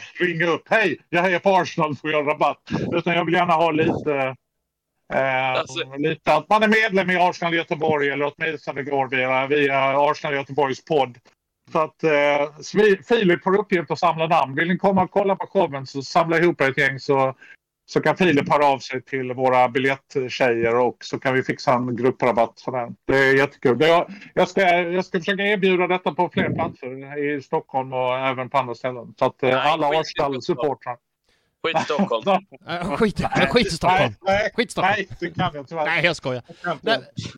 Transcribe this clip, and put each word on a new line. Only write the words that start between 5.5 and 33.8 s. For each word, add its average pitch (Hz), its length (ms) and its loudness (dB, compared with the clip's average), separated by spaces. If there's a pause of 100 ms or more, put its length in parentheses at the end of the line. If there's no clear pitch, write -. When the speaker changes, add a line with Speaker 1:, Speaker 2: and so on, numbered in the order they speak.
Speaker 2:
Alltså 127 280 -4 (180)
Speaker 1:
lite 156 380 0
att - 140 -2
man 214 140 4
är 214 40 4
medlem 208 420 2
i 180 80 0
Arsenal 175 360 0
Göteborg 156 560 -2
eller 143 280 -2
åtminstone 151 460 -8
går 135 240 -2
via, 131 400 0
via 139 520 2 (120)
Arsenal 151 240 -4
Göteborgs 135 500 -4
podd. 131 320 -2 (540)
Så 170 80 0
att, 156 240 -4
eh, 160 60 2 (520)
Svi-, 196 460 2
Filip 196 360 2
får 190 160 2
uppgift 175 320 -2
att 156 80 -6
samla 165 280 0
namn. 135 280 0
Vill 165 120 -2
ni 180 100 0
komma 190 260 2
och 175 80 -6
kolla 196 240 0
på - 120 -8
showen 139 400 -2
så 139 140 -10
samla 165 380 0
ihop 170 220 2
ett 135 160 0
gäng, 135 220 0
så, 135 360 2 (540)
så 151 120 0
kan - 160 2
Filip 151 320 2
höra 147 160 4
av 139 140 4
sig 131 220 -8
till 131 320 -6
våra 127 360 4
biljetttjejer 123 1080 0
och 123 280 2
så 127 160 -8
kan 131 140 -2
vi 131 100 2
fixa - 300 -2
en 123 220 -2
grupprabatt 120 680 0
för - 100 -10
den. 123 240 -6 (100)
Det 135 120 2
är 135 180 6
jättekul. 135 420 2
Det, 156 100 2
jag, 165 240 4 (220)
jag 180 160 2
ska, 202 120 0 (200)
jag 180 240 -2
ska - 140 -4
försöka 196 240 -4
erbjuda 185 440 2
detta 180 260 -2
på 175 160 -2
fler 175 200 -2
platser 139 680 -8
i 147 240 -4
Stockholm 131 520 -6
och 127 240 0
även 131 320 -4
på - 80 -2
andra 123 180 -2
ställen. 120 440 -8
Så 135 60 2
att, - 180 -2
eh, 127 60 2
Speaker 2:
Nej, 131 100 2
Speaker 1:
alla 151 280 0
Speaker 2:
skit 147 80 0
i 160 40 2 (220)
Speaker 1:
Arsenal-supportrar. 135 760 -4 (640)
Speaker 2:
Skit 160 140 -2
i - 60 -2
Stockholm. 139 440 -2
Speaker 1:
<laughs> 196 180 2 (220)
Speaker 3:
Äh, 165 280 -6
skit, 220 240 -2 (180)
Speaker 1:
Nej, 180 100 2
Speaker 3:
skit 247 200 2
i - 20 -6
Stockholm. 165 520 0